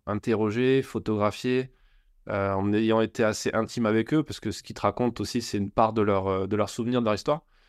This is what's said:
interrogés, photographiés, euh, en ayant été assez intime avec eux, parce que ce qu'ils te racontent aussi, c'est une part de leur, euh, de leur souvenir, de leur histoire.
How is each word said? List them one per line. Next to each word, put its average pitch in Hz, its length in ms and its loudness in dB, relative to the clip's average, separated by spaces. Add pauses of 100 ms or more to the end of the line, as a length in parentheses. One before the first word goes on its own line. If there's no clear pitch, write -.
interrogés, 110 760 2
photographiés, 110 920 -2 (560)
euh, 98 240 -2
en 98 200 0
ayant 110 280 4
été 110 220 -2
assez 110 300 0
intime 110 320 -2
avec 110 280 2
eux, 151 100 2
parce - 160 -10
que 107 120 -6
ce - 120 -10
qu'ils - 120 -14
te - 60 -14
racontent 113 400 -2
aussi, 117 200 -4
c'est 117 160 -6
une 101 140 -2
part 110 220 2
de 110 80 2
leur, 98 260 2
euh, 95 200 0
de 104 80 -2
leur 104 140 0
souvenir, 123 320 -2
de 117 40 0
leur 107 100 2
histoire. 147 280 -2 (260)